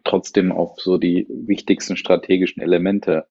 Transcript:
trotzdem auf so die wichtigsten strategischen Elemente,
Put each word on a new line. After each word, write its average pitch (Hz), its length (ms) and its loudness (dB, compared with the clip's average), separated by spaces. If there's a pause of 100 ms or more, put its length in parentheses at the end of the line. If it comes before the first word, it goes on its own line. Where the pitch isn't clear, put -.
trotzdem 92 480 0
auf 85 260 -4
so 92 200 0
die 87 300 0
wichtigsten - 680 -2
strategischen - 680 0
Elemente, 87 680 0